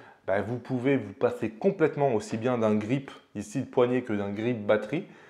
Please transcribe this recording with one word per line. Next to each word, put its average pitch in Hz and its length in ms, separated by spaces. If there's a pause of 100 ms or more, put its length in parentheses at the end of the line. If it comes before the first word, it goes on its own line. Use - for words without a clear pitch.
(280)
bah, 98 140
vous 113 160
pouvez 127 400
vous 101 160
passer 117 360
complètement 143 640
aussi 107 240
bien 120 220
d'un 107 160
grip 117 340 (240)
ici 104 280
de - 40
poignée 123 380
que 113 100
d'un 101 160
grip 110 360
batterie 107 420 (220)